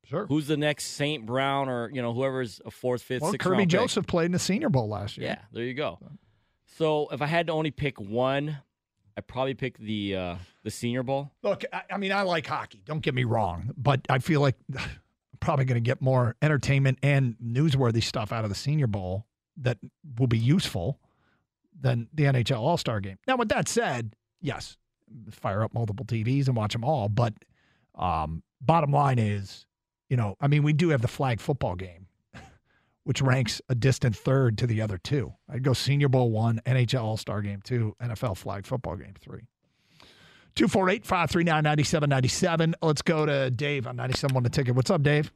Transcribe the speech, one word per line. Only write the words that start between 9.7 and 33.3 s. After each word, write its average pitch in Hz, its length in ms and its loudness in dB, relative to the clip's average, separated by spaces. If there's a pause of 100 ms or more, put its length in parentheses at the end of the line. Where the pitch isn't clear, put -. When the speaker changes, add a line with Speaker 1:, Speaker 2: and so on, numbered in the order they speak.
Speaker 2:
the, 104 400 -4
uh, 90 200 -6 (260)
the 110 80 -6
Senior 120 320 -4
Bowl. 139 280 -4 (120)
Speaker 1:
Look, 202 300 -2
I, 185 180 -8
I 185 80 -6
mean, 196 120 -4
I 196 120 0
like 170 240 0
hockey. 113 400 -8
Don't 151 140 -4
get 139 140 -2
me 127 100 0
wrong, 104 520 -2
but 135 320 2
I 131 100 4
feel 147 220 2
like 143 160 4 (100)
<sighs> 135 120 -10
I'm - 100 -8 (520)
probably 143 260 2
gonna 123 140 2
get 117 200 0
more 127 400 4
entertainment 139 640 2
and 139 420 4
newsworthy 123 580 2
stuff 113 300 -4
out 113 120 -2
of 104 60 -2
the 98 60 -4
Senior 147 300 0
Bowl 98 400 -4 (320)
that 127 180 -2 (420)
will 131 80 2
be 117 120 2
useful 120 640 0 (800)
than 123 360 -2
the 151 120 2
N 135 100 2
H 120 140 0
L 117 140 -2
All-Star 135 360 0
Game. 95 260 -10
Now, 262 100 2
with 233 140 0
that 226 180 0
said, 131 480 -2 (240)
yes, - 380 -8 (520)
fire 107 320 -2
up 110 120 -4
multiple 107 320 -4
T 113 160 -2
Vs 135 260 2
and 127 80 2
watch 104 180 -2
'em 117 100 -4
all. 123 260 0
But, 110 240 2 (600)
um, 80 480 -2 (200)
bottom 151 280 2
line 139 280 4
is, 104 480 -4 (420)
you 131 80 0
know, 104 240 -2
I 143 60 0
mean, 147 160 4
we 151 100 4
do 160 180 4
have 131 120 2
the 123 60 0
flag 127 320 -2
football 127 340 -2
game 90 320 -12 (960)
which 139 180 0
ranks 131 460 2